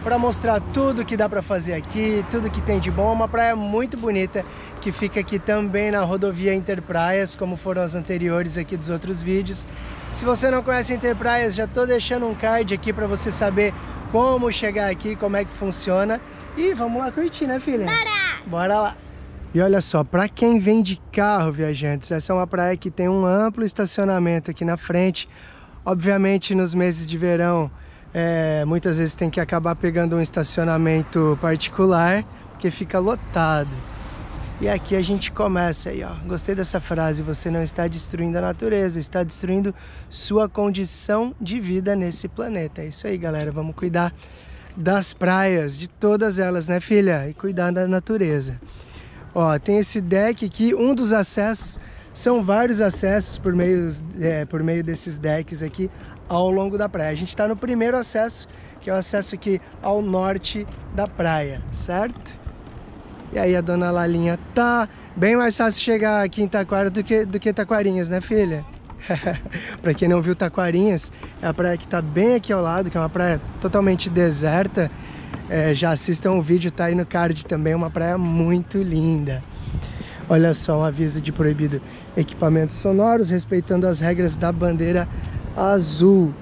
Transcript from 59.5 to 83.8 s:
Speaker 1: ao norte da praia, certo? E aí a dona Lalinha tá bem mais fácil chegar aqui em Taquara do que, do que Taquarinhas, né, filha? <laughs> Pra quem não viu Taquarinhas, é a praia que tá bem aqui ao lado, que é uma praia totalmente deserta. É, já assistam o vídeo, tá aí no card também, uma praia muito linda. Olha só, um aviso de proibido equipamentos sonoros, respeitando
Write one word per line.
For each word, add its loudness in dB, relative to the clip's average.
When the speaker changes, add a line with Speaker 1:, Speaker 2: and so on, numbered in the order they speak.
Speaker 1:
ao 2
norte -2
da 0
praia, -2
certo? -6
E -2
aí 4
a 2
dona 0
Lalinha 0
tá 2
bem 4
mais 2
fácil 2
chegar 2
aqui 0
em 0
Taquara 0
do -2
que, 2
do -2
que 0
Taquarinhas, 0
né, 0
filha? 0
<laughs> -4
Pra 2
quem 2
não 6
viu 2
Taquarinhas, 0
é -2
a 0
praia 0
que -12
tá -2
bem 4
aqui 0
ao 2
lado, 0
que -2
é 2
uma 0
praia 2
totalmente 2
deserta. 2
É, 2
já 2
assistam 0
o 4
vídeo, 2
tá -2
aí 2
no 2
card 0
também, 0
uma 0
praia 0
muito 2
linda. 0
Olha 6
só, 0
um 2
aviso 0
de -4
proibido 0
equipamentos 2
sonoros, 4
respeitando 2